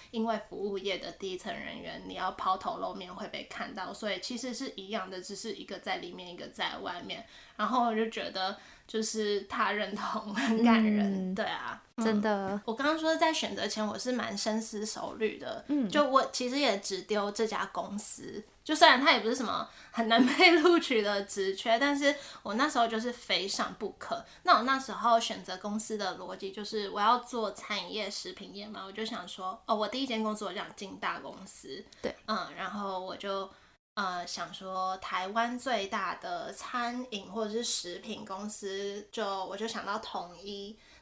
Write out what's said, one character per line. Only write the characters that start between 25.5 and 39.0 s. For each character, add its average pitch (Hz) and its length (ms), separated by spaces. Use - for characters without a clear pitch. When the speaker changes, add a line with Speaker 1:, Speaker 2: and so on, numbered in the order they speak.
Speaker 1:
公 208 220
司 220 160
的 190 220
逻 185 180
辑 190 160
就 208 140
是 208 240
我 202 100
要 226 200
做 226 320
餐 - 260
饮 180 160
业、 202 160
食 185 240
品 185 220
业 202 120
嘛， 196 160
我 190 80
就 214 140
想 190 220
说， 185 400
哦， 226 80
我 208 120
第 254 140
一 269 60
间 220 160
公 214 120
司 208 100
我 180 60
想 180 140
进 185 220
大 175 220
公 - 160
司。 - 400
Speaker 2:
对。 - 140
Speaker 1:
嗯， 190 300
然 190 160
后 196 280
我 185 160
就， 196 340
呃， 180 300
想 175 280
说 190 440
台 185 320
湾 233 300
最 214 280
大 190 280
的 175 380
餐 240 560
饮 196 160
或 208 200
者 208 60
是 233 120
食 175 360
品 214 260
公 202 240
司， 202 600